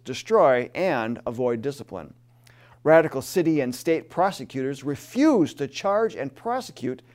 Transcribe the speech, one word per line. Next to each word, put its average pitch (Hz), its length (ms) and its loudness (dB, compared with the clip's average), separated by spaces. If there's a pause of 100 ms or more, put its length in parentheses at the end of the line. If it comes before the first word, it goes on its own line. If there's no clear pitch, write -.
destroy, 131 680 2
and 123 540 -2
avoid 120 340 -2
discipline. 110 540 -10 (680)
Radical 156 380 6
city 156 400 0
and 123 140 -2
state 165 340 -2
prosecutors 135 760 -4
refused 208 760 0
to 139 80 -4
charge 208 480 -2
and 135 180 -8
prosecute 226 720 -8 (120)